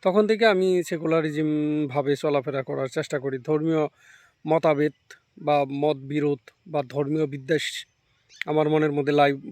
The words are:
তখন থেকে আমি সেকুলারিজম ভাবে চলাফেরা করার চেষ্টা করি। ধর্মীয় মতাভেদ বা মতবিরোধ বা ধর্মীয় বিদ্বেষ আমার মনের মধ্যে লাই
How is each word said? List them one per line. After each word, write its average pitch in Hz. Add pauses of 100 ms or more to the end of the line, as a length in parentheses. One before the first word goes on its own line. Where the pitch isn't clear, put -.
তখন 196
থেকে 220
আমি 190 (160)
সেকুলারিজম 156 (380)
ভাবে 139
চলাফেরা 139
করার 135
চেষ্টা 156
করি। 131
ধর্মীয় 156 (600)
মতাভেদ 156 (420)
বা 147 (240)
মতবিরোধ 143 (260)
বা 156 (100)
ধর্মীয় 147
বিদ্বেষ 139 (800)
আমার 151
মনের 156
মধ্যে 143
লাই 143 (200)